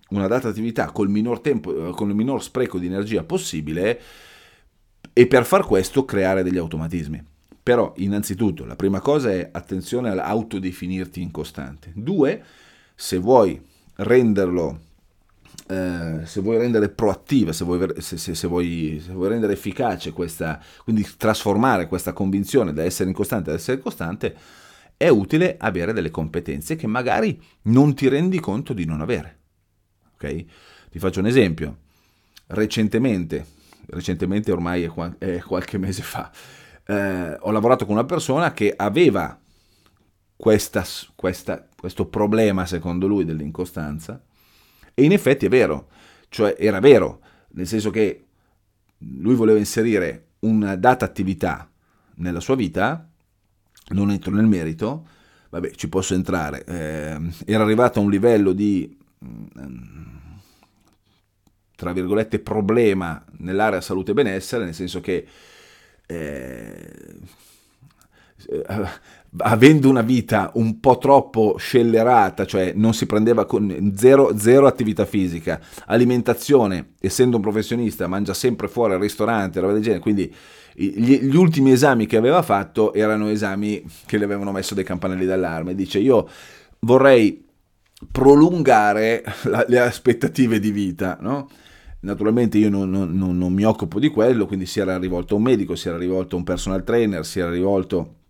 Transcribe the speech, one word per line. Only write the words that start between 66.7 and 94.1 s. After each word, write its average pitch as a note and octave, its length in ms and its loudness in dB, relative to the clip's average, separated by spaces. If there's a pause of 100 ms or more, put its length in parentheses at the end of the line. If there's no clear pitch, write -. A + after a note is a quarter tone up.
eh, F2+ 400 -6 (500)
avendo C3 520 6
una B2+ 120 4
vita A2 540 0
un A2+ 240 0
po' B2+ 180 4
troppo C3 600 4
scellerata, A2+ 880 4
cioè F#2 300 -2
non A2 180 4
si G#2 120 -4
prendeva A2 400 2
con, G2+ 500 0
zero, B2+ 420 8
zero B2+ 280 8
attività A2 400 2
fisica, E2+ 560 -4 (240)
alimentazione, A#2+ 1120 2
essendo A#2+ 360 2
un G#2+ 60 0
professionista, G#2+ 640 -2
mangia G2 260 -2
sempre A#2 340 -2
fuori A2+ 260 0
al F#2 60 0
ristorante, G#2 600 -2
roba G2 140 2
del G#2+ 100 0
genere, G#2 180 0
quindi G2+ 320 0 (440)
i, F#2+ 180 -2
gli, A#2+ 300 4
gli C#3 100 2
ultimi D#3+ 360 6
esami B2+ 360 4
che A2+ 100 2
aveva C#3+ 240 4
fatto G2+ 520 0
erano G#2+ 360 0
esami G#2 560 -4 (200)
che G#2+ 120 -2
le G#2 60 0
avevano G2+ 280 -4
messo F#2+ 220 -6
dei G2 100 -2
campanelli F#2 420 -4
d'allarme. F2+ 500 -2
Dice, F#2+ 240 -2
"Io A#2 280 4 (520)
vorrei B2 640 6 (640)
prolungare C3 1120 4 (200)
la, A2 240 2
le B2 120 4
aspettative A#2+ 800 2
di G#2 120 0
vita", F#2 500 -4
no? C3+ 280 -6 (500)
Naturalmente G#2+ 580 0
io G#2+ 120 6
non, G2 200 0
non, F#2 260 -2
non, F#2 220 0
non F2+ 160 0
mi G2 100 2
occupo G#2 360 0
di C#3+ 80 2
quello, A#2 400 2